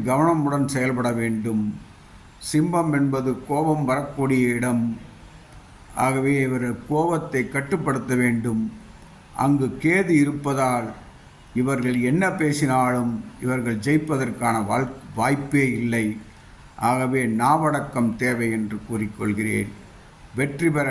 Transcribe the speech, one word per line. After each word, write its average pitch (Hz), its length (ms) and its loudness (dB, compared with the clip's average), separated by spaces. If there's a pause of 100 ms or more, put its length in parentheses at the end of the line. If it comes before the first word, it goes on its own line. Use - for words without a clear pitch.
கவனமுடன் 143 600 2
செயல்பட 127 460 0
வேண்டும். 113 500 -2 (840)
சிம்மம் 165 440 2
என்பது 135 380 2 (160)
கோபம் 151 380 0
வரக்கூடிய 131 640 2
இடம். 120 360 0 (1080)
ஆகவே 135 460 0
இவர் 127 280 0 (200)
கோபத்தை 156 600 0
கட்டுப்படுத்த 135 680 -2
வேண்டும். 117 480 0 (760)
அங்கு 135 300 2 (160)
கேது 175 400 2
இருப்பதால் 135 680 0 (640)
இவர்கள் 123 460 0
என்ன 143 300 2
பேசினாலும் 127 840 2 (300)
இவர்கள் 120 420 -2
ஜெயிப்பதற்கான 131 720 0 (100)
வாழ்-, 127 280 0 (200)
வாய்ப்பே 139 500 2 (160)
இல்லை. 117 260 0 (840)
ஆகவே 131 380 2
நாவடக்கம் 131 880 2
தேவை 120 340 0
என்று 107 280 -4 (100)
கூறிக்கொள்கிறேன். 107 840 -2 (640)
வெற்றி 143 340 0
பெற 147 200 0